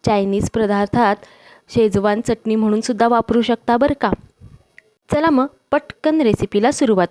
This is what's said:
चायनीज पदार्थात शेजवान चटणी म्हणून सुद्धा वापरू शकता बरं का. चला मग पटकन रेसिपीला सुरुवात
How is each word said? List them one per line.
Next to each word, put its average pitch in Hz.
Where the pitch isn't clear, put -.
चायनीज 202
पदार्थात 202
शेजवान 208
चटणी 220
म्हणून 214
सुद्धा 233
वापरू 233
शकता 240
बरं 285
का. 214
चला 311
मग 262
पटकन 311
रेसिपीला 208
सुरुवात 202